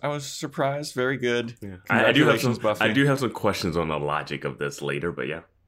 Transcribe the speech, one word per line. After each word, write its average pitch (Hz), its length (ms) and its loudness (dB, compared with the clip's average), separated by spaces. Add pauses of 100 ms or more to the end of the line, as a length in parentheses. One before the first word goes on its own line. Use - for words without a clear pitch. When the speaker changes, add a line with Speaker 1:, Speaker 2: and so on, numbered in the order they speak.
Speaker 1:
I 139 60 -2
was 147 180 -4
surprised. 143 680 -4
Very 131 220 0
good. 120 440 -2
Speaker 2:
Yeah. 98 160 -12 (140)
I, 120 160 4
I 120 60 6
do 147 140 6
have 135 140 4
some, 120 140 2
Speaker 1:
Congratulations, 107 40 -6
Buffy. 107 320 2
Speaker 2:
I - 20 2
do 139 140 4
have 135 140 2
some 123 100 0
questions 98 460 0
on 82 120 2
the 78 100 -2
logic 73 460 -4
of 69 140 -6
this 71 240 -6
later, 71 300 -2
but 65 160 -6
yeah. 80 120 -6 (280)